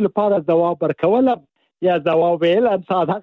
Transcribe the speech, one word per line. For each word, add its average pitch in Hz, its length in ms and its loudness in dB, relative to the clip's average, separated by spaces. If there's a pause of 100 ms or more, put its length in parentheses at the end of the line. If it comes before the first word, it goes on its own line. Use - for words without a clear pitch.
لپاره 202 340 0
ځواب 170 420 0
ورکول 196 500 0 (500)
یا 180 160 0
ځواب 165 440 0
ویل 180 240 2
هم 190 220 -2
ساده 185 340 -2